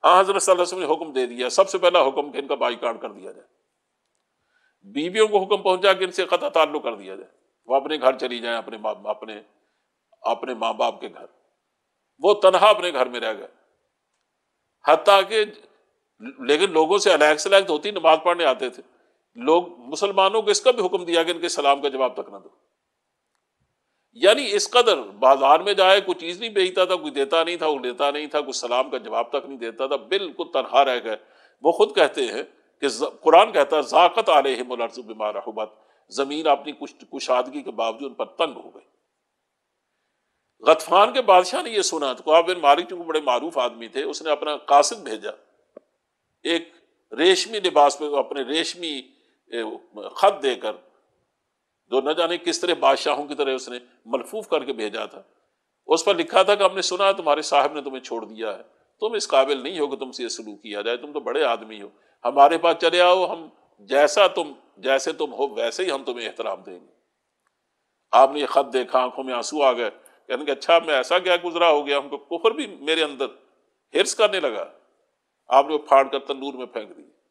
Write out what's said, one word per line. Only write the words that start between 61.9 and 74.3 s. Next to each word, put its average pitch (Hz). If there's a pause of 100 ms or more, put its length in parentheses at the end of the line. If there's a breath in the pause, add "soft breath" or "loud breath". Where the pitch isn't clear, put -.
हमारे 139
पास 165
चले 175
आओ, 180
हम 165 (300)
जैसा 147
तुम, 151 (240)
जैसे 135
तुम 156
हो 120
वैसे 117
ही 185
हम 139
तुम्हें 120
एहतराम 98
देंगे।" 90 (1200)
आपने 135
ये 139
खत 139
देखा, 127
आंखों 127
में 131
आंसू 123
आ 156
गए, 180
कहने -
कि, 143
"अच्छा, 170
मैं 160
ऐसा 139
क्या 180
गुजरा 170
हो 147
गया, 143
हमको 143
कुफर 175
भी 277 (160)
मेरे 160
अंदर 135 (560)
हिर्स -
करने 190